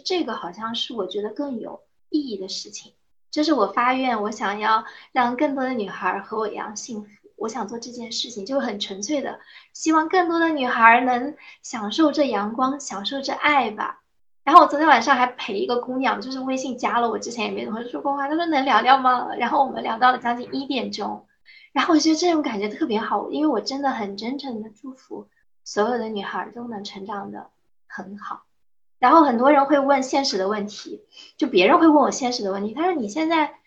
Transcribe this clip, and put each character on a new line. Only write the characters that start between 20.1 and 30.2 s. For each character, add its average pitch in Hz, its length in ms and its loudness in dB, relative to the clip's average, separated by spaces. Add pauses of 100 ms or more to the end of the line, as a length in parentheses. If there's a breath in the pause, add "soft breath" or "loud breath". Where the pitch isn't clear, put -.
了 254 80 0
将 240 180 -2
近 247 160 -10
一 269 140 -6
点 220 240 -4
钟， 208 340 -8 (480 soft breath)
然 269 140 2
后 339 80 4
我 302 40 6
觉 320 120 4
得 311 60 4
这 349 160 2
种 302 100 2
感 226 160 -4
觉 208 100 -2
特 254 160 -6
别 226 160 0
好， 214 300 -4
因 285 120 -2
为 311 60 2
我 226 120 0
真 262 200 -6
的 277 100 0
很 208 260 -6
真 240 220 -6
诚 247 220 -8
的 220 80 -12
祝 262 240 -16
福 - 360 -16 (360)
所 - 240 -2
有 247 80 -2
的 220 120 -6
女 208 140 -6
孩 190 180 -6
儿 - 120 -12
都 240 160 -14
能 208 160 -10
成 196 220 -14
长 202 240 -10
得 208 160 -14 (400)
很 196 320 -14
好。 - 240 -14 (560)
然 247 140 4
后 330 100 10
很 254 160 2
多 262 120 6
人 277 140 6
会 285 140 4
问 269 240 2
现 277 220 -2